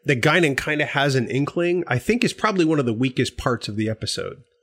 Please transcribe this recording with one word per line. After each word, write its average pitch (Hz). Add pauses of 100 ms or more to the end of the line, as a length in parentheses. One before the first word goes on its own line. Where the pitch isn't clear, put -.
that 117
Guinan 156
kinda 151
has 139
an 123
inkling, 175
I 127
think 233
is 185
probably 196
one 156
of 139
the 120
weakest 127
parts -
of 104
the 107
episode. 101 (200)